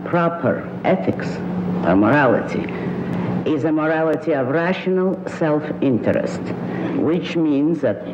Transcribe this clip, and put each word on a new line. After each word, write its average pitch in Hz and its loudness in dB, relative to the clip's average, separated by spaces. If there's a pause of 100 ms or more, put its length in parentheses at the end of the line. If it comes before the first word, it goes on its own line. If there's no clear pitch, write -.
proper 165 0 (140)
ethics, - 0 (600)
or 87 4
morality, 117 2 (840)
is 147 0
a 160 2
morality 156 2
of 131 0
rational 185 2 (120)
self-interest, - 0 (560)
which 170 0
means 151 2
that 107 -2